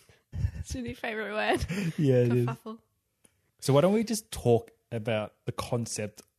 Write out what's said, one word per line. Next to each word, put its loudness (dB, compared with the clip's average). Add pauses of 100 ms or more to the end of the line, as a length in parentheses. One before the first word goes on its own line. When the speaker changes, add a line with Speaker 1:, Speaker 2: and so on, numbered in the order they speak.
(580)
Speaker 1:
It's -10
your -6
new -8
favourite -6
word. 0 (160)
Speaker 2:
<laughs> -2
Yeah, 4
it 4
is. 2
Speaker 1:
Kerfuffle. -8 (840)
Speaker 2:
So 2
why 8
don't 6
we 2
just -6
talk 2 (180)
about -4 (100)
the -8
concept -6 (160)